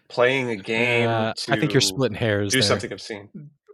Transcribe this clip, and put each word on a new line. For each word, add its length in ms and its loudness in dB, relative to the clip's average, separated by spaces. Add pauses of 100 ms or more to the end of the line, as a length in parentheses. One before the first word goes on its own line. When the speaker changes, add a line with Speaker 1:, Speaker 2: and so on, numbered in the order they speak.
Speaker 1:
playing 420 2
a 60 -2
game 520 0
Speaker 2:
Uh, 240 0 (160)
I 100 0
think 140 -2
you're 80 6
Speaker 1:
to 60 2
Speaker 2:
splitting 300 -2
hairs 360 0
Speaker 1:
do 60 2
Speaker 2:
there. 80 2
Speaker 1:
something 260 0
obscene. 360 -12 (440)